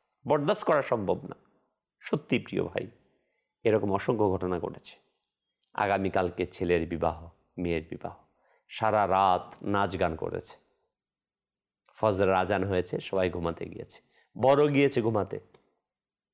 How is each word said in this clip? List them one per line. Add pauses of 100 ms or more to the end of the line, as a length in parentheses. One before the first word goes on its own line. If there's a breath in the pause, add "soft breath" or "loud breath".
(280)
বরদাস্ত
করা
সম্ভব
না। (640)
সত্যি
প্রিয়
ভাই, (800)
এরকম
অসংখ্য
ঘটনা
ঘটেছে। (800)
আগামীকালকে
ছেলের
বিবাহ, (300)
মেয়ের
বিবাহ, (520)
সারা
রাত
নাচ
গান
করেছে, (1400)
ফজরের
আজান
হয়েছে,
সবাই
ঘুমাতে
গিয়েছে, (380)
বরও
গিয়েছে
ঘুমাতে, (920)